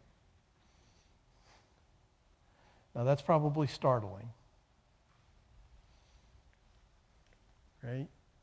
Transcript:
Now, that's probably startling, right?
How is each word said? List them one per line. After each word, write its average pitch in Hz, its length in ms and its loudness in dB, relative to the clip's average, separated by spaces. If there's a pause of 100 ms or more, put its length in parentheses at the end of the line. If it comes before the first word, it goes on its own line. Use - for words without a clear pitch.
(3000)
Now, 120 100 -2
that's 143 180 2
probably 151 460 2
startling, 110 600 0 (3500)
right? 127 240 -6 (360)